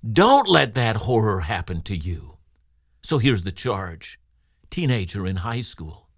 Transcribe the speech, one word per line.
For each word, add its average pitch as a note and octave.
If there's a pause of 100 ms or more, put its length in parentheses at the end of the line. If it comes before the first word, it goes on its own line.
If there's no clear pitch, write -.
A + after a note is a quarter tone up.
Don't G#3+
let C#3+
that A2+
horror G#2+
happen E2
to G2
you. D#2 (640)
So -
here's A#2
the F2+
charge. F#2+ (500)
Teenager G#2
in F#2+
high A#2
school -